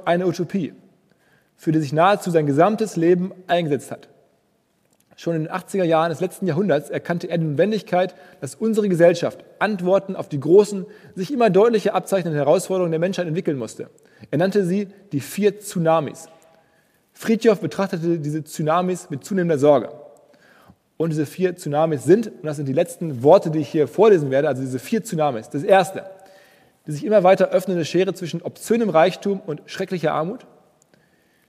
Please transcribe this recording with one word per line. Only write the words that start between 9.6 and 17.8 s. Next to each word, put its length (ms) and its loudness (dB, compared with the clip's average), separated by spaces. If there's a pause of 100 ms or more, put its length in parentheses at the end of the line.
Antworten 560 0
auf 120 -12
die 120 -6
großen, 440 4 (300)
sich 180 -8
immer 160 4
deutlicher 460 2
abzeichnenden 480 -2
Herausforderungen 480 0
der 80 -2
Menschheit 300 -4
entwickeln 280 -4
musste. 320 -12 (440)
Er 60 0
nannte 260 2
sie 240 -2 (240)
die 80 -4
vier 400 -2
Tsunamis. 640 -2 (840)
Fridtjof 480 0
betrachtete 580 -4